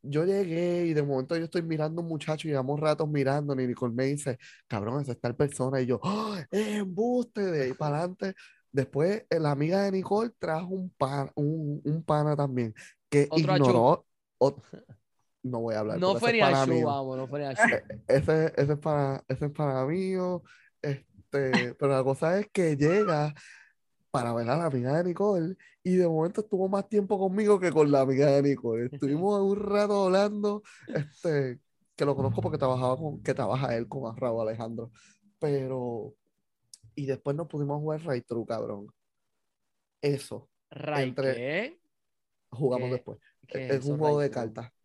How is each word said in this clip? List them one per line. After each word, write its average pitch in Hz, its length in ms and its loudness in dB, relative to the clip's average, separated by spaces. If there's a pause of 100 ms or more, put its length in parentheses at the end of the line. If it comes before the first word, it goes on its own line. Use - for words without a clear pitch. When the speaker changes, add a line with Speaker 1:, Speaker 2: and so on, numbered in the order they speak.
Speaker 1:
yo 147 240 -2
llegué 175 640 0
y 165 80 0
de 151 80 2
momento 139 340 -2
yo 165 80 -2
estoy 170 180 -2
mirando 160 380 -2
a 170 40 -4
un 165 40 -6
muchacho 156 400 -4
y 151 40 -2
llevamos 139 280 0
ratos 151 280 2
mirando 143 520 0
y 127 60 0
Nicole 120 260 -2
me 127 140 0
dice, 143 320 -2 (280)
"Cabrón, 117 360 -2
esa 127 100 -6
es - 80 -10
tal 120 160 -4
persona", 135 460 0
y 127 40 -2
yo, 123 160 0
"¡Ah, 208 480 -4
es 214 180 0
embuste!". 208 720 -2
De 170 220 0
ahí 127 100 -2
para 147 240 -2
adelante. 185 360 -4 (380)
Después, 147 560 0
eh, 165 100 0
la 151 120 2
amiga 156 320 2
de 202 100 0
Nicole 202 460 0
trajo 170 300 -4
un 185 280 -6
pan-, 139 380 -2
un, 147 500 -2
un 156 180 -2
pana 151 320 2
también, 127 400 -2 (360)
que 143 200 4
Speaker 2:
Otro 156 220 2
achú. 180 120 6
Speaker 1:
ignoró, 123 420 4 (320)
o-, 135 180 2 (880)
no 123 160 -4
voy 117 140 -2
a 107 60 -2
hablar, 107 180 -2
Speaker 2:
No 185 140 2
Speaker 1:
porque 226 80 -4
Speaker 2:
fue 233 100 2
Speaker 1:
ese 233 80 2
Speaker 2:
ni 214 40 4
Speaker 1:
es 196 80 8
pana 135 120 4
Speaker 2:
achú, 131 100 4
Speaker 1:
mío. 127 140 2
Speaker 2:
vamos, 135 300 -2
no 131 120 -6
fue 139 120 -6
ni 147 60 -4
achú. 135 160 -2 (120)
Speaker 1:
Eh, - 80 -2 (260)
ese, 156 480 4
ese 143 160 2
es 147 60 -2
pana, 143 500 0
ese 135 180 -4
es 143 60 -4
pana 135 340 -2
mío, 180 560 -2 (380)
este, 139 220 -4 (280)
Speaker 2:
<laughs> 127 480 0
Speaker 1:
pero 143 140 2
la 131 120 4
cosa 156 340 0
es 208 140 -4
que 160 240 2
llega 151 580 2 (800)
para 120 220 0
ver 117 160 -2
a 139 60 2
la 170 100 0
amiga 135 320 0
de 175 100 2
Nicole 185 480 0 (260)
y 185 140 2
de 185 100 6
momento 165 360 0
estuvo 190 260 -2
más 202 200 -2
tiempo 208 300 2
conmigo 196 400 4
que 180 140 0
con 151 180 6
la 139 120 6
amiga 135 260 4
de 139 140 6
Nicole. 120 500 0
Estuvimos 156 480 0
un 196 180 2
rato 202 460 2
hablando, 208 580 2 (240)
este, 147 720 -2 (380)
que - 80 -2
lo 143 100 2
conozco 135 260 0
porque 156 180 -2
trabajaba 127 380 2
con, 151 260 -8
que 131 120 -2
trabaja 123 420 -2
él 120 120 -4
con 123 280 -8
Raúl 113 300 -2
Alejandro, 113 460 -8 (480)
pero, 127 720 -4 (800)
y 143 120 -8
después 135 280 -2
nos 156 140 -6
pusimos 147 300 -4
a - 20 -6
jugar 156 240 -4
Ray 135 160 -2
True, 117 260 -6
cabrón. 110 400 -6 (1120)
Eso. - 480 -4 (220)
Speaker 2:
¿Ray 147 380 -2
Speaker 1:
Entre 131 260 0
Speaker 2:
qué? 160 460 -4 (680)
Speaker 1:
Jugamos 127 400 -2
Speaker 2:
¿Qué, - 40 -4
Speaker 1:
después. 117 240 -8 (300)
Speaker 2:
qué 131 160 -8
Speaker 1:
Es 127 80 -4
Speaker 2:
es 135 80 2
eso, 143 140 -2
Speaker 1:
un 147 40 -2
juego 151 220 2
Speaker 2:
Ray 143 80 0
Speaker 1:
de - 60 -10
Speaker 2:
True? 123 100 -4
Speaker 1:
cartas. 117 280 -10 (120)